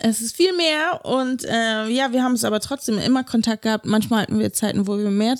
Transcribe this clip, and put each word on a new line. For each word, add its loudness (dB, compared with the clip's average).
Es 0
ist -8
viel 2
mehr 0
und, -2
äh, 0
ja, 0
wir 2
haben 2
es 0
aber 0
trotzdem -4
immer 2
Kontakt 0
gehabt. -2
Manchmal 2
hatten -2
wir 0
Zeiten, -2
wo -2
wir 0
mehr 2